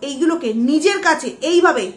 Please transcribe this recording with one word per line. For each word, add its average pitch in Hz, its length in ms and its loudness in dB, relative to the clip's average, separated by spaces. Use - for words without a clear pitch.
এইগুলোকে 285 520 -2
নিজের 302 500 0
কাছে 311 380 -2
এইভাবে 320 560 2